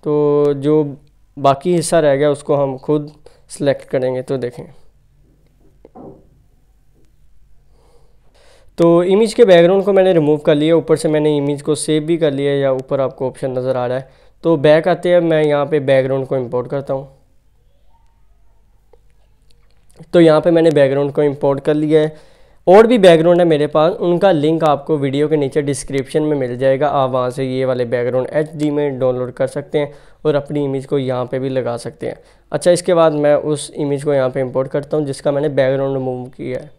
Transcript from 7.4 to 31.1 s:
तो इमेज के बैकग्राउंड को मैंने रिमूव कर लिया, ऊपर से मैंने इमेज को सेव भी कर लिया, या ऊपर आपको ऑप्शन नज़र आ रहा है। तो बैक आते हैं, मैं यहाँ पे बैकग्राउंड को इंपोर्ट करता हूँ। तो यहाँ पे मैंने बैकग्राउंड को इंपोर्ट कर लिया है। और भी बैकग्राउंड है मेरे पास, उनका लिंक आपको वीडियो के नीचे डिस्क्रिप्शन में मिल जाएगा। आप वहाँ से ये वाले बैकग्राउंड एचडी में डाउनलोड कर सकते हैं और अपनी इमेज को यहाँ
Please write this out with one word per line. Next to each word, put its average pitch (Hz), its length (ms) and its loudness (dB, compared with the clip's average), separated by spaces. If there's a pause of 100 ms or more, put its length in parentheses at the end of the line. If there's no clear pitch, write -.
तो 170 280 4
इमेज 208 280 2
के 240 120 6
बैकग्राउंड 185 400 6
को 196 80 0
मैंने 190 200 4
रिमूव 151 260 2
कर 151 160 2
लिया, 151 200 0
ऊपर 160 220 0
से 160 120 -2
मैंने 151 280 0
इमेज 143 240 -4
को 151 160 -2
सेव 156 260 -2
भी 165 140 -2
कर 156 160 0
लिया, 139 200 -2
या 139 200 0
ऊपर 131 280 -4
आपको 131 260 -6
ऑप्शन 131 240 -8
नज़र 127 260 -4
आ 123 100 -4
रहा 123 100 -4
है। 135 120 -12 (340)
तो 165 140 2
बैक 151 300 4
आते 175 220 -2
हैं, 175 120 6
मैं 160 220 0
यहाँ 143 220 0
पे 147 160 -2
बैकग्राउंड 135 460 0
को 139 100 -2
इंपोर्ट 123 320 -6
करता 139 240 -6
हूँ। 135 160 -10 (3000)
तो 175 80 6
यहाँ 156 200 6
पे 175 100 0
मैंने 165 200 4
बैकग्राउंड 143 400 2
को 151 120 -2
इंपोर्ट 139 380 -2
कर 151 140 -2
लिया 151 260 2
है। - 320 -6 (340)
और 208 200 8
भी 247 100 2
बैकग्राउंड 175 420 6
है 175 60 4
मेरे 151 220 2
पास, 156 260 2
उनका 185 380 2
लिंक 156 320 0
आपको 147 340 0
वीडियो 139 320 -2
के 156 80 0
नीचे 143 240 -2
डिस्क्रिप्शन 139 640 -4
में 151 140 -2
मिल 123 200 -4
जाएगा। 135 320 0
आप 135 200 0
वहाँ 127 220 -2
से 135 140 -6
ये 131 200 -4
वाले 127 200 -2
बैकग्राउंड 123 460 -2
एचडी 151 400 -4
में 147 280 -2
डाउनलोड 127 340 -2
कर 131 140 -4
सकते 147 320 -6
हैं 147 120 -6 (340)
और 151 100 0
अपनी 143 280 -4
इमेज 135 220 -6
को 143 120 -4
यहाँ 127 280 -4